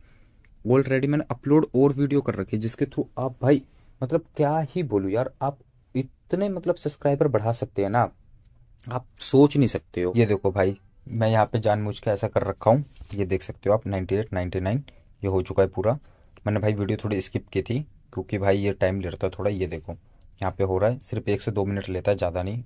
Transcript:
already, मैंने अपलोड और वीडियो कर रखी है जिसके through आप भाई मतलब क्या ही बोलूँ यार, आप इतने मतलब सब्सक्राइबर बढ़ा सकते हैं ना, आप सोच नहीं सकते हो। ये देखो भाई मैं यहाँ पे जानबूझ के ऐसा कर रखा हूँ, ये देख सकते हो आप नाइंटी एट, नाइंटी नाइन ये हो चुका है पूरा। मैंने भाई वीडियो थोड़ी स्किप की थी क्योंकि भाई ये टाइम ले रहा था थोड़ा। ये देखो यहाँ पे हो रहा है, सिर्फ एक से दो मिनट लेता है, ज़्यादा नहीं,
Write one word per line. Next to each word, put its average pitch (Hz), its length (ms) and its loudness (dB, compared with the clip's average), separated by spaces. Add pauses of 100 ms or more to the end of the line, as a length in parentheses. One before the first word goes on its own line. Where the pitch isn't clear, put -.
(640)
already, 131 420 2
मैंने 147 240 0
अपलोड 147 440 2
और 139 180 6
वीडियो 139 280 0
कर 123 140 -2
रखी 95 220 -4
है 107 40 0
जिसके 113 260 -2
through - 200 -6 (120)
आप 127 240 -4
भाई 135 200 4 (380)
मतलब 147 240 -2 (120)
क्या 151 300 2
ही 180 180 -4
बोलूँ 98 260 0
यार, 117 200 -2 (120)
आप 139 160 -4 (360)
इतने 175 540 -4
मतलब 180 280 -2
सब्सक्राइबर 143 520 0
बढ़ा 113 260 0
सकते - 280 -4
हैं 98 80 0
ना, 110 200 2 (720)
आप 123 220 -8 (140)
सोच 143 360 6
नहीं 131 120 4
सकते - 340 -4
हो। 90 140 0
ये 117 100 4
देखो 98 260 0
भाई 98 240 2 (300)
मैं 113 220 -2
यहाँ 110 180 4
पे - 140 -2
जानबूझ 104 380 0
के - 120 -4
ऐसा 104 180 -2
कर - 140 0
रखा - 280 0
हूँ, 143 140 4 (300)
ये 101 120 -2
देख 92 160 -2
सकते - 280 -4
हो 104 40 6
आप 110 120 -2
नाइंटी 95 280 -4
एट, 110 180 -2
नाइंटी 90 280 -4
नाइन 107 220 -2 (400)
ये 101 60 -2
हो 95 140 2
चुका - 200 0
है 95 60 2
पूरा। 98 240 -2 (540)
मैंने 104 140 0
भाई 107 140 0
वीडियो 101 300 -2
थोड़ी 104 160 -2
स्किप - 280 -4
की 95 140 -4
थी 117 160 -2 (340)
क्योंकि - 260 -6
भाई 98 200 2
ये 101 160 0
टाइम 95 260 0
ले 90 80 -6
रहा 85 180 -6
था 90 40 -2
थोड़ा। 98 200 -2
ये 92 160 -4
देखो 80 260 -10
यहाँ - 600 -10
पे 98 120 -2
हो 95 140 0
रहा 104 120 2
है, 123 100 -4
सिर्फ - 280 -8
एक 101 140 0
से - 80 -4
दो 101 140 -2
मिनट 98 240 -6
लेता 92 220 -2
है, 101 60 2
ज़्यादा 90 260 -2
नहीं, 107 240 -6